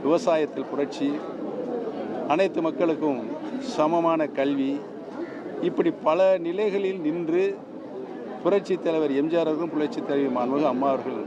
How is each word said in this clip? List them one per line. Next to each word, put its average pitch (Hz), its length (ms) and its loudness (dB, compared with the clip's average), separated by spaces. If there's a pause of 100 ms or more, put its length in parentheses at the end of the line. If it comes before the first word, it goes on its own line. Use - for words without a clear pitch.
விவசாயத்தில் 151 640 2
புரட்சி, 139 380 -2 (1300)
அனைத்து 185 340 2
மக்களுக்கும் 156 520 0 (540)
சமமான 165 480 2 (160)
கல்வி, 139 340 0 (960)
இப்படி 170 240 2 (140)
பல 156 140 4 (260)
நிலைகளில் 190 600 0
நின்று 170 380 2 (1000)
புரட்சி 185 340 2 (100)
தலைவர் 156 320 2
எம் 151 120 2
ஜி 170 100 4
ஆர் 160 100 2
அவர்களும் 156 240 -2
புரட்சி 151 340 0
தலைவி 139 280 4
மாண்புமிகு 135 340 4
அம்மா 131 220 2
அவர்கள் 120 340 -2